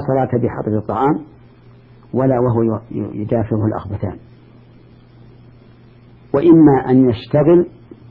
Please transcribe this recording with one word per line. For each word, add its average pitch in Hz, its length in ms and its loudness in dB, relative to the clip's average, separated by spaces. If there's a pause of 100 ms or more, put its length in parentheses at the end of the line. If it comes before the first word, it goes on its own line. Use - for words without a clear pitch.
صلاة 127 340 -2
بحضر 107 360 -4
الطعام 120 460 -4 (880)
ولا 127 260 0
وهو 117 200 0
ي-، 110 600 -6
يدافعه 107 460 -4
الأخبثان". 101 520 -8 (2250)
وإما 143 560 4
أن 127 200 4
يشتغل 151 560 2 (440)